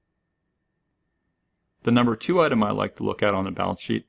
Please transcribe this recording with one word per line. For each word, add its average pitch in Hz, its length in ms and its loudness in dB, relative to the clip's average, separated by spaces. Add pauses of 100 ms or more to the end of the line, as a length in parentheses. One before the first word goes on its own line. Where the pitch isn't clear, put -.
(1800)
The 117 80 2
number 120 240 4
two 175 260 0
item 127 220 2
I 104 80 -2
like 101 260 -4
to - 60 -10
look 104 200 -4
at 104 100 4
on 98 120 -2
the 92 60 -6
balance 95 280 -4
sheet 110 300 -6